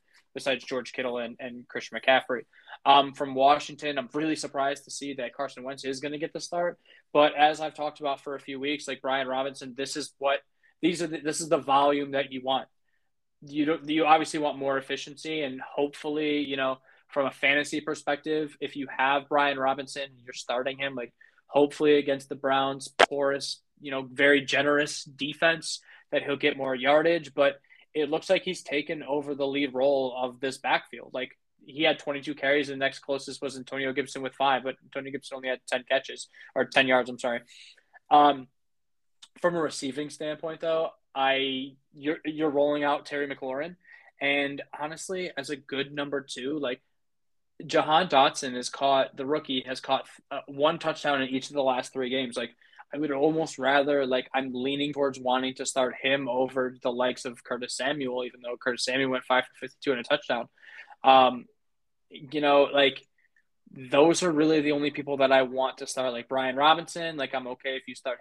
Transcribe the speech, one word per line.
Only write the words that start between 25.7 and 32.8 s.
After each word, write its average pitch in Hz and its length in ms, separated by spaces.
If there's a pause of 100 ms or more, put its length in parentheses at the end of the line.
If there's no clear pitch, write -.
that 143 140
he'll 139 120
get 143 200
more 131 180
yardage. 151 580
But 139 280 (340)
it 151 160
looks 151 180
like 180 140
he's 180 200
taken 151 420
over 143 320
the 139 100
lead 139 260
role 131 460
of 123 220
this 135 180
backfield. 131 540
Like, 131 260 (260)
he 139 180
had 156 160
twenty-two 143 360
carries, 139 360
and 135 100